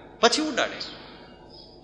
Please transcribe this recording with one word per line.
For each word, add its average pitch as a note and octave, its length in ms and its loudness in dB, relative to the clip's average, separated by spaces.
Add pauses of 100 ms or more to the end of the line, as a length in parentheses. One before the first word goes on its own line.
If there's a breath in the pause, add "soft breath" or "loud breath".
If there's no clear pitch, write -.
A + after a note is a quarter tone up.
(200)
પછી A#3+ 220 6
ઉડાડે. A3 640 -2 (800)